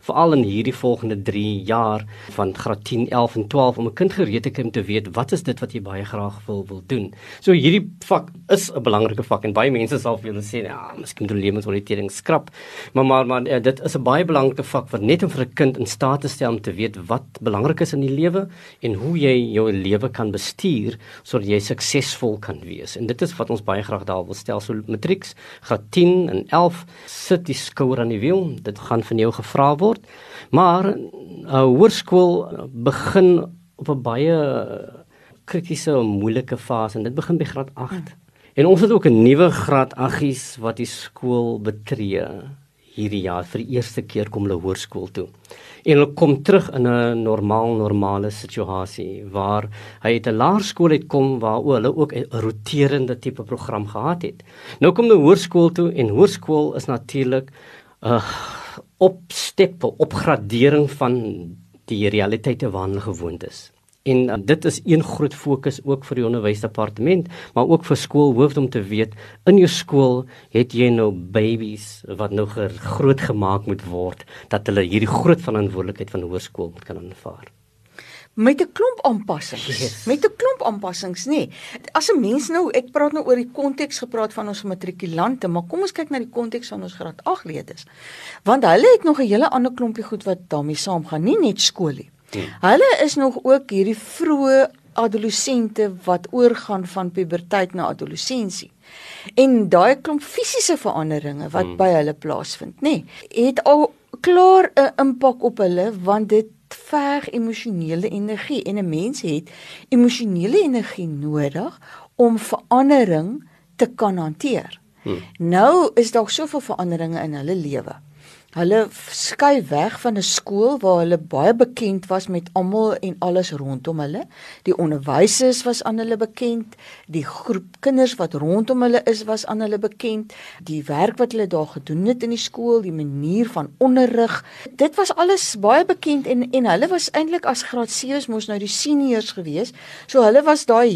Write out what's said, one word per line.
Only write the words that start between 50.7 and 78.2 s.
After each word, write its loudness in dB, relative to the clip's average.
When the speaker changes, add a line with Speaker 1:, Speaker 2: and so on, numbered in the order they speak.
Speaker 1:
uitkom 0
waar 0
o, 2
hulle 2
ook 0
'n -6
roterende -2
tipe -8
program -6
gehad -4
het. -12
Nou 6
kom 2
hulle 8
hoërskool 6
toe 0
en 0
hoërskool 2
is -6
natuurlik -2
'n 2
opstep, 0
'n 0
opgradering 2
van 0
die -2
realiteite -2
waaraan -6
hulle -4
gewoond -8
is. -20
En, 2
eh, -4
dit 2
is -2
een 4
groot -4
fokus -2
ook -4
vir -8
die -2
onderwysdepartement, -2
maar 2
ook 4
vir 0
skoolhoofde 2
om 0
te -4
weet, -2
in 10
jou 8
skool 2
het 2
jy 4
nou 2
babies -4
wat -6
nou -2
ge-, -6
groot 0
gemaak -2
moet -6
word, -8
dat -4
hulle 2
hierdie 0
groot 2
verantwoordelikheid -4
van -6
hoërskool -8
moet -20
kan -14
aanvaar. -18